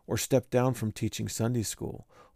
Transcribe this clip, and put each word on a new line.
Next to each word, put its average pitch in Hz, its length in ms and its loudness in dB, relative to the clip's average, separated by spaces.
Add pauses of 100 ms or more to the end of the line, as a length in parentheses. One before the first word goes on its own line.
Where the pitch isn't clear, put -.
or 113 120 -2
step - 320 2
down 127 240 4
from 110 180 -2
teaching 110 360 -4
Sunday 117 340 0
school, - 440 -8 (300)